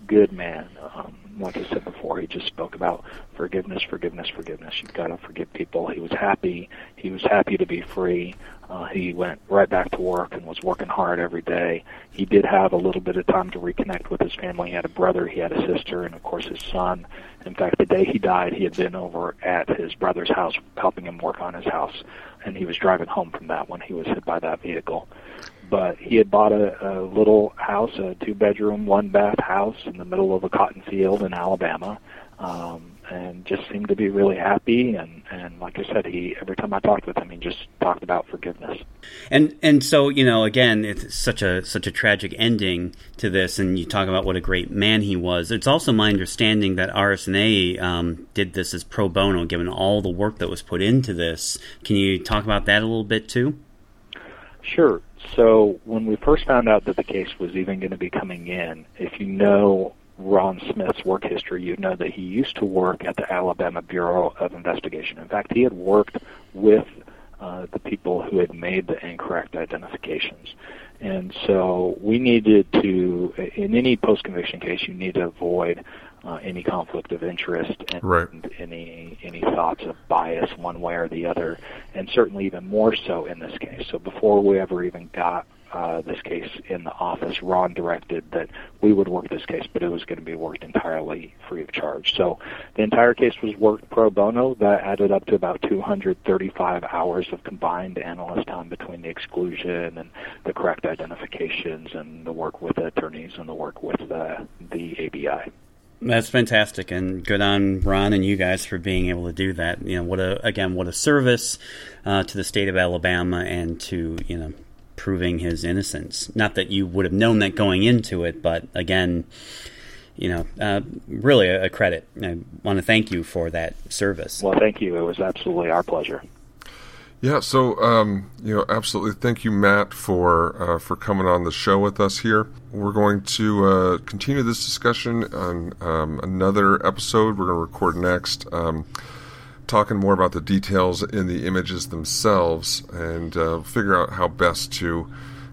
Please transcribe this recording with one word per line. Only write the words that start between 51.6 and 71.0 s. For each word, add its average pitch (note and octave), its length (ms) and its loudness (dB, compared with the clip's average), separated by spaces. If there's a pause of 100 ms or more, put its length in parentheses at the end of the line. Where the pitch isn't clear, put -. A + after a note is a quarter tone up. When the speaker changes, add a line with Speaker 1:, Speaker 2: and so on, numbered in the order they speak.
Speaker 2:
Can G#2+ 120 2
you G2 240 4
talk G#2+ 240 0
about G#2 220 2
that G#2 180 6
a - 20 -2
little A2+ 180 0
bit, A2 240 -2
too? C3 300 2 (1040)
Speaker 1:
Sure. A2+ 400 2 (340)
So A2 500 8
when A2+ 200 -2
we G#2+ 120 2
first - 280 4
found A#2+ 240 4
out G#2+ 160 6
that F#2 120 -2
the - 60 -2
case - 360 -6
was F3+ 160 -6
even F#2+ 240 -2
gonna F#2+ 180 -6
be F2+ 120 -6
coming F2 380 -8
in, E2 380 -6 (120)
if F2+ 220 -8
you G2+ 60 -4
know G2 680 4 (240)
Ron F#2+ 440 2 (100)
Smith's - 320 -2
work F#2 200 0
history, F2+ 400 -6
you F2+ 140 -4
know F#2+ 180 -2
that E2+ 160 -4
he G2 100 -12
used G2+ 360 -2
to G#2+ 80 0
work F#2 380 2
at E2 120 -4
the - 160 -6
Alabama F2 500 -2
Bureau F2 580 0
of F2+ 140 -2
Investigation. - 640 -6
In E2+ 100 -18
fact, - 260 -4
he A#2+ 100 4
had A#2+ 100 2
worked F#2+ 440 4 (360)
with, G#2+ 340 6 (540)
uh, F2+ 300 -10
the - 80 -6
people F2+ 420 -4
who F#2+ 160 -2
had E2+ 160 2
made F2+ 340 -4
the E2 180 -4
incorrect E2+ 500 -8
identifications. - 1000 -8 (460)